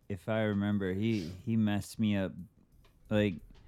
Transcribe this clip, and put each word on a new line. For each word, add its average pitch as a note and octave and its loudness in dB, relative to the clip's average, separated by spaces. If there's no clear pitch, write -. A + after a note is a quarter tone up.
if, G2+ -8
if - -12
I A2 2
remember, G2+ 0
he, G2+ 0
he A2+ 0
messed G#2 0
me G#2 2
up. F#2+ 0
Like, G#2 2